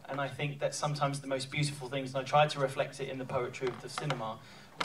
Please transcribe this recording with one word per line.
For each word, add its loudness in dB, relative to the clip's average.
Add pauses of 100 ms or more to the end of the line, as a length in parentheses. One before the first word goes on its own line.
and -4
I 0
think -2
that 2
sometimes 0
the -8
most -2
beautiful 0
things, -2
and 0
I 0
try 8
to -2
reflect 2
it -4
in -4
the -4
poetry -2
of -2
the -8
cinema, -2 (460)